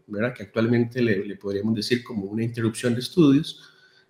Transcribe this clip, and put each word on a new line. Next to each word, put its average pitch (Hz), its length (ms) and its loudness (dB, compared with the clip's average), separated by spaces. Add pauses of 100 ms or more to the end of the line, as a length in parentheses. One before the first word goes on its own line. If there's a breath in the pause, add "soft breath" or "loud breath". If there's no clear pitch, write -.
¿verdad? 107 260 -4
Que 107 120 -14
actualmente 117 580 0
le, 101 240 0
le 95 100 -10
podríamos 101 380 -2
decir 113 280 -2
como 107 220 -6
una 107 180 -4
interrupción 117 520 -2
de 123 60 -4
estudios. 143 640 2 (480 soft breath)